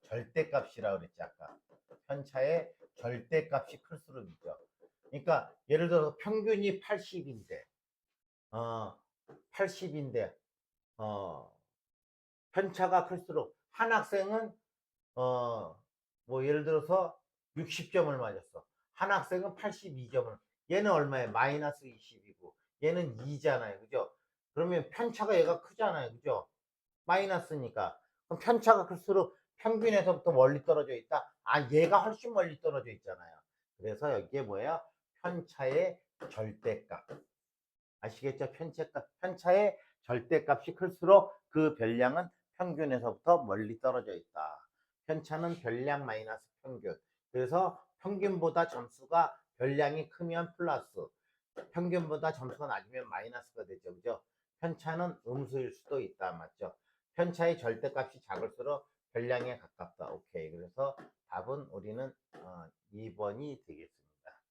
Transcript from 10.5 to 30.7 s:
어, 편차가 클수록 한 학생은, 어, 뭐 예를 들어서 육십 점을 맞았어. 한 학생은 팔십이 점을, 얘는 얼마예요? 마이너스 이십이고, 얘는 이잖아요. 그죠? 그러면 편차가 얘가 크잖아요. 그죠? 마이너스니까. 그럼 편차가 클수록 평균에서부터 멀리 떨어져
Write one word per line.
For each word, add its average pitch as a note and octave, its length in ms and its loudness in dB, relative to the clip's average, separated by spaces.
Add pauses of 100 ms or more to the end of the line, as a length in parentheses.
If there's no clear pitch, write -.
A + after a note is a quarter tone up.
어, G2 520 -8 (1000)
편차가 F#3 540 6
클수록 D#3+ 500 -4 (140)
한 A3+ 200 2
학생은, G#3+ 600 4 (640)
어, A#2+ 680 -2 (460)
뭐 C3 180 -2
예를 D3 200 2
들어서 D#3+ 540 2 (380)
육십 - 340 -6
점을 D#3 280 2
맞았어. G2+ 480 -8 (280)
한 G3 180 -2
학생은 F#3 420 -2
팔십이 D3 560 -10
점을, A#2 260 0 (340)
얘는 G3+ 200 2
얼마예요? C3+ 400 2
마이너스 C#3+ 560 0
이십이고, G#2 680 -20 (280)
얘는 D3 440 0
이잖아요. B2+ 540 -2
그죠? A2+ 340 -4 (460)
그러면 E3+ 300 0
편차가 A3 480 0
얘가 E3+ 240 4
크잖아요. D#3+ 500 -2
그죠? A#2 340 -4 (600)
마이너스니까. E3+ 920 0 (300)
그럼 E3 120 -8
편차가 A3+ 440 6
클수록 F#3 500 0 (220)
평균에서부터 G#3 760 2
멀리 C#3 340 8
떨어져 D3 280 2